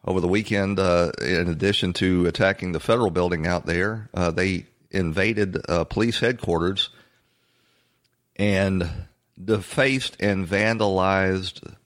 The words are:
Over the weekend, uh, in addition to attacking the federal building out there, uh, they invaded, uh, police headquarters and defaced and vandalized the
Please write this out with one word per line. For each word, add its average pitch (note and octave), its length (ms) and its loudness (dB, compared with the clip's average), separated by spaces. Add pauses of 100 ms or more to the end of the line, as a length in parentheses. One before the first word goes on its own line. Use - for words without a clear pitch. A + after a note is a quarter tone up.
Over F#2 140 0
the F2 80 0
weekend, G2+ 520 0
uh, F2 320 4 (100)
in E2+ 260 0
addition F2+ 460 0
to F2+ 320 2
attacking F#2 460 0
the D#2+ 80 -4
federal A2+ 320 2
building F2 340 0
out F2 200 0
there, G#2 480 -2
uh, F2 180 0
they F2+ 340 -2 (240)
invaded, F#2+ 680 -2 (120)
uh, E2+ 140 2
police A2+ 360 0
headquarters F#2+ 720 0 (1500)
and F#2+ 520 2 (520)
defaced B2+ 760 0
and F#2+ 280 0
vandalized F#2+ 1120 0
the - 140 -20 (100)